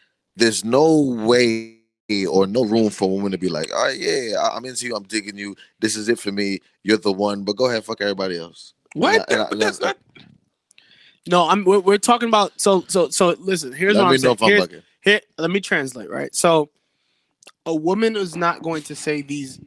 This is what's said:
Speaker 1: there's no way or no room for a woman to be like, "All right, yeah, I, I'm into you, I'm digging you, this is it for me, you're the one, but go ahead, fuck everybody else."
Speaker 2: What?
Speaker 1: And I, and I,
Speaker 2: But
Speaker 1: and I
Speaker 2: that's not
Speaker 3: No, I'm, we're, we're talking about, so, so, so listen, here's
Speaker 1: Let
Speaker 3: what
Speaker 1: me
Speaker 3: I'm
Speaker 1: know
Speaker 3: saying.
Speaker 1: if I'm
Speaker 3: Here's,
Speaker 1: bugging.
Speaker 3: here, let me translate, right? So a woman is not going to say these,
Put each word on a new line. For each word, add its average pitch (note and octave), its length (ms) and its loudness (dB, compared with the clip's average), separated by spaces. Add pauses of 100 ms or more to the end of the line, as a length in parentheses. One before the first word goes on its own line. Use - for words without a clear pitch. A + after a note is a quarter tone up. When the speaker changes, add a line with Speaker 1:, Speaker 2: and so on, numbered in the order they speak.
(360)
Speaker 1:
there's G#2+ 300 2
no D3+ 360 4
way A2+ 760 0 (540)
or F#2+ 180 2
no A#2 160 0
room A2 260 2
for G2+ 160 -4
a F#2+ 80 0
woman G2 180 -4
to F#2 60 -4
be F2+ 120 -4
like, D#2+ 240 -6
"All A2+ 120 -2
right, C3+ 120 -4
yeah, C3 420 -4
I, - 160 0
I'm A#2 100 -10
into B2 220 -10
you, A#2 80 -6
I'm G#2 80 -10
digging G2+ 340 -8
you, G2+ 180 -10 (240)
this A2 160 -2
is G#2+ 140 -8
it A#2 100 0
for G2+ 120 -8
me, G2 280 -4 (240)
you're G#2+ 140 2
the G2+ 140 -2
one, G2+ 320 -4
but G2+ 120 -4
go B2+ 140 0
ahead, A2+ 140 -4
fuck A2 180 -10
everybody F#2+ 360 -4
else." E2 360 -18 (200)
Speaker 2:
What? D#4+ 360 0
Speaker 1:
And C3+ 120 0
I, - 0 -
and - 0 -
I, - 40 -2
Speaker 2:
But - 80 -8
Speaker 1:
and G#2+ 80 -2
I A2 40 0
Speaker 2:
that's - 160 -4
not - 160 -4 (1300)
Speaker 3:
No, F3 220 4
I'm, F#3+ 160 0
we're, G3 140 6
we're G3 180 4
talking A#3 320 2
about, G#3 300 2
so, F#3+ 280 4
so, E3+ 220 0
so F3 300 2
listen, D#3+ 340 -6
here's F3 220 0
Speaker 1:
Let A2+ 80 4
Speaker 3:
what - 80 4
Speaker 1:
me - 40 6
Speaker 3:
I'm C3 60 2
Speaker 1:
know C3 80 2
Speaker 3:
saying. B2 60 4
Speaker 1:
if G#2 80 -8
I'm A2 60 6
Speaker 3:
Here's, C3+ 180 4
Speaker 1:
bugging. E2 160 -20 (180)
Speaker 3:
here, G#3 200 4 (160)
let E3 140 -2
me G3 80 0
translate, C3 500 -6
right? C3+ 240 -8
So D#3 360 2 (960)
a E3 100 -2
woman G3 400 0
is F#3 220 -6
not E3+ 260 -2
going D#3+ 200 -6
to D3 120 -14
say D3+ 260 -6
these, C#3+ 460 -10